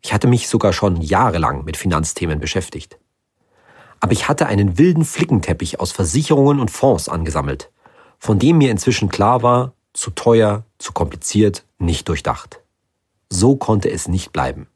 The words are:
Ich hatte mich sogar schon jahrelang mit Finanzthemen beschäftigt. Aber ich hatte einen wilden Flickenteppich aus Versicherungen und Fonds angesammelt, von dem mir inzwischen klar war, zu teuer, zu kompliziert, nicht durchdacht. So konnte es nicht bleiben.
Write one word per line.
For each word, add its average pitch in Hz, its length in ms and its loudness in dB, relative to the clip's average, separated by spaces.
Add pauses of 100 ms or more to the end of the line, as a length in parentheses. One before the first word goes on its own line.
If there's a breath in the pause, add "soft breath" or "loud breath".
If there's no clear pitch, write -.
Ich - 120 -8
hatte 104 140 2
mich 120 200 2
sogar 101 260 2
schon 87 280 0
jahrelang 80 640 0
mit 82 120 -8
Finanzthemen 80 600 -2
beschäftigt. - 580 -8 (1000 soft breath)
Aber - 140 0
ich - 140 -2
hatte - 200 0
einen 95 300 0
wilden 165 260 4
Flickenteppich 110 760 -2
aus 87 120 -4
Versicherungen 143 680 2
und 143 120 -2
Fonds 123 380 0
angesammelt, 71 600 -6 (480 soft breath)
von 104 220 0
dem 160 180 6
mir 135 140 4
inzwischen 107 380 0
klar 113 340 2
war, 123 300 2 (200)
zu - 180 -8
teuer, 110 520 2 (140)
zu - 160 -12
kompliziert, - 720 -2 (140)
nicht 85 280 -2
durchdacht. - 540 -6 (680)
So 107 260 4
konnte 110 360 0
es - 160 -8
nicht 90 240 -4
bleiben. 65 440 -6